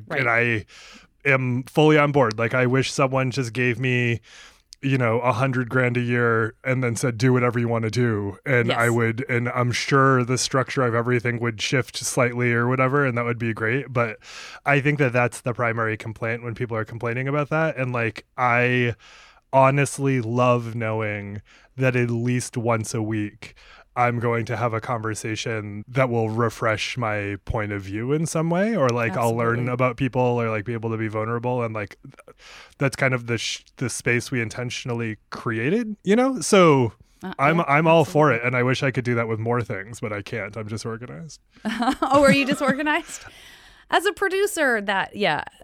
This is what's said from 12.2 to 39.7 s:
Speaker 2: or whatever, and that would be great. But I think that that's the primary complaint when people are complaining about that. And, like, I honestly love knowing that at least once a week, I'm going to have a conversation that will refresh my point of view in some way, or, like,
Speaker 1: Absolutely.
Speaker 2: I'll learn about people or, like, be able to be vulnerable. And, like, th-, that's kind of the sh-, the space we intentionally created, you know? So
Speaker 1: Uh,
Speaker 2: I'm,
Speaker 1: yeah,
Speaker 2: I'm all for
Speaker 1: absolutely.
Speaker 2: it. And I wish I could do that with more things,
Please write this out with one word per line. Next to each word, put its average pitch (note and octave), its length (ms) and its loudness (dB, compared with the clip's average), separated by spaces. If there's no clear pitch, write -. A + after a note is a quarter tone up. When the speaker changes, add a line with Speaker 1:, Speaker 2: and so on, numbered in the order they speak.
Speaker 2:
or A#2+ 160 2
whatever, C3 380 2
and A#2+ 120 -2
that A#2 60 -2
would A#2 160 -2
be A2+ 140 -2
great. A#2 400 -2
But A#2 240 -2
I C#3+ 160 4
think C#3+ 180 0
that B2+ 140 2
that's B2 260 0
the B2 140 -4
primary A2+ 420 0
complaint A#2 480 -6
when A#2+ 100 -8
people A#2 220 -6
are A2 80 -2
complaining A#2+ 460 -6
about D3 200 -2
that. D#3 280 0
And, B2+ 160 -2
like, A#2 320 -2
I B2 580 2
honestly C3+ 680 4
love A#2+ 560 2
knowing G#2+ 640 -4
that C3 180 2
at A#2+ 140 2
least A#2+ 480 -2
once A2+ 360 0
a A#2 80 -2
week, G#2+ 540 -6
I'm A#2+ 240 0
going A#2 260 0
to A#2 120 -4
have A#2 160 -2
a A2+ 80 -4
conversation A2 1080 -6
that C3 220 0
will A2+ 220 0
refresh A2+ 680 -2
my G#2 480 -4
point G#2 260 -4
of G2+ 120 -6
view G#2+ 280 -6
in D#3 140 0
some D#3+ 240 -2
way, G3 260 0
or, C#3 140 4
like, A#2 220 0
Speaker 1:
Absolutely. A#2 200 2
Speaker 2:
I'll A2+ 60 0
learn A#2 320 0
about B2 280 0
people C3 240 -2
or, A#2+ 280 0
like, G#2+ 160 -4
be A#2 80 -6
able A2+ 160 -4
to A2 80 -4
be A2 100 -2
vulnerable. A#2 540 -4
And, A2+ 140 -4
like, G#2 260 -10
th-, - 360 -20
that's C3+ 160 0
kind C3 180 2
of A#2+ 140 -6
the A#2 100 -2
sh-, - 260 -6
the A#2+ 140 -4
space A#2+ 400 -2
we B2+ 100 -2
intentionally A#2 760 -6
created, E3+ 720 -2
you F#3+ 120 2
know? B3+ 260 2
So D3 520 6
Speaker 1:
Uh, F#3+ 140 -10
Speaker 2:
I'm, D3+ 200 2
Speaker 1:
yeah, E3 100 0
Speaker 2:
I'm D3 180 4
all E3 180 8
for D3 280 4
Speaker 1:
absolutely. A#2 120 0
Speaker 2:
it. B2 40 0
And B2+ 100 0
I A#2+ 60 2
wish B2+ 180 0
I C#3 80 2
could B2+ 160 -4
do A#2+ 80 0
that A#2 140 0
with A2 120 -4
more A#2+ 220 -2
things, G#2 380 -10